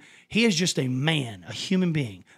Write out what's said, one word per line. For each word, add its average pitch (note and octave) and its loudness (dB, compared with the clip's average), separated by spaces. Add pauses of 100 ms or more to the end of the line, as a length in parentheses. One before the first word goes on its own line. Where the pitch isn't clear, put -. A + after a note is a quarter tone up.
(260)
He A3+ 2
is G3+ 2
just E3+ 0
a C3 0
man, B2+ -2
a - -12
human F#3 0
being A2+ -4 (140)